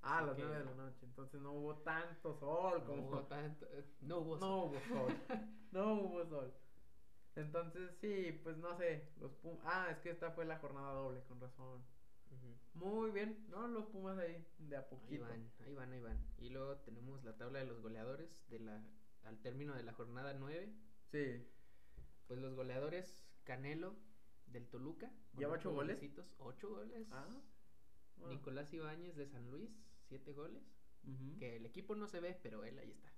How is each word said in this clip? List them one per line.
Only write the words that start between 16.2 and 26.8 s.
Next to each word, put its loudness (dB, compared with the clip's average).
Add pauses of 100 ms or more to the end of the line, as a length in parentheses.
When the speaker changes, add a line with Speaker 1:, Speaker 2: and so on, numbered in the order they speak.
Speaker 2:
Y -4
luego 0
tenemos -6
la -4
tabla -2
de 2
los -4
goleadores -4
de -4
la, -4 (400)
al -8
término 0
de -2
la -4
jornada -2
nueve. -2 (400)
Speaker 1:
Sí. 4 (840)
Speaker 2:
Pues -2
los 0
goleadores, 0 (200)
Canelo, 0 (500)
del -4
Toluca, -2 (220)
con -6
Speaker 1:
¿Lleva 6
Speaker 2:
ocho 2
Speaker 1:
ocho 4
goles? 6
Speaker 2:
golecitos, -6
ocho -4
goles. -4